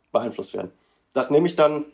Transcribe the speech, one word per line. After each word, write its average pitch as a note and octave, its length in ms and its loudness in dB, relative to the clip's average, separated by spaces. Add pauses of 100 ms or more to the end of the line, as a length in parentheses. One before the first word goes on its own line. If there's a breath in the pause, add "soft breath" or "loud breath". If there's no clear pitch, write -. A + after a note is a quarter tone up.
(120 soft breath)
beeinflusst A2+ 400 -6
werden. - 180 -8 (440)
Das C3 160 -2
nehme D#3 160 4
ich E3+ 100 -4
dann D3+ 380 2